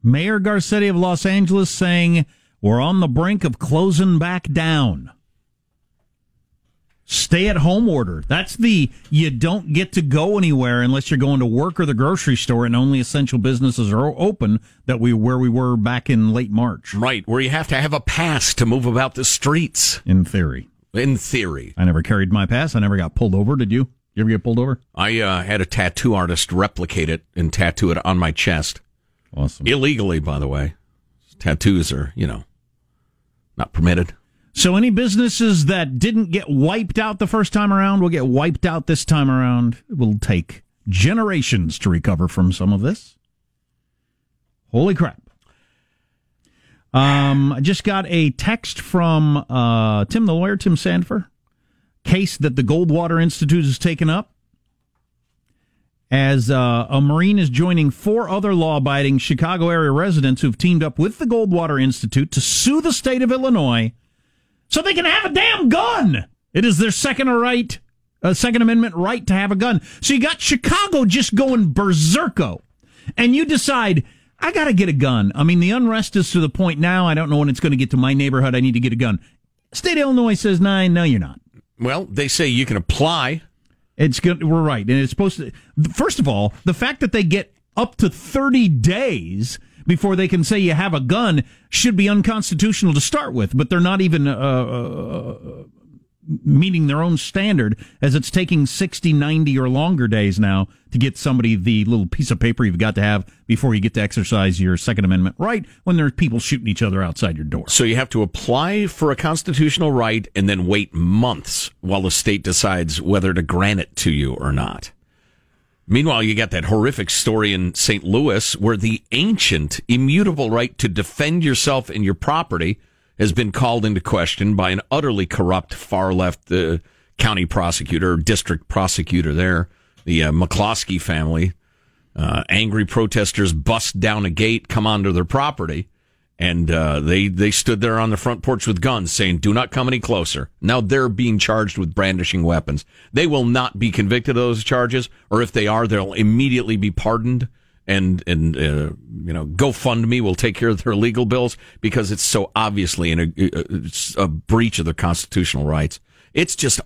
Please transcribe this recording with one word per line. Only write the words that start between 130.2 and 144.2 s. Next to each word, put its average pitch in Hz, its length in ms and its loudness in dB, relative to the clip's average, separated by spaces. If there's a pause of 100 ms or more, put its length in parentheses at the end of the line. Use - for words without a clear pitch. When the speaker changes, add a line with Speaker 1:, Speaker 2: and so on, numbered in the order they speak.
Speaker 2:
uh, 76 60 0
McCloskey 92 680 0
family. 80 540 -2 (600)
Uh, 76 360 -4
angry 107 340 0
protesters 101 680 0
bust 104 440 -2
down 107 280 -2
a 90 40 -2
gate, 110 380 -2
come 107 180 -2
onto 101 240 0
their 87 140 0
property, 92 640 -4 (520)
and, 85 300 0
uh, 78 300 0
they, 90 260 2
they 98 240 0
stood 110 300 -2
there 113 180 0
on 113 120 0
the 104 60 -2
front 120 260 -4
porch 127 220 -2
with 98 160 -2
guns 110 300 -2
saying, 92 280 0
"Do 101 140 0
not 123 200 -2
come 127 160 -2
any 131 100 -2
closer." 87 520 -4 (100)
Now 120 200 0
they're 127 280 0
being 110 280 0
charged 107 400 -2
with 87 200 -4
brandishing 92 480 0
weapons. 76 400 -2 (280)
They 156 140 2
will 143 180 2
not 120 360 0
be 113 100 0
convicted 117 460 0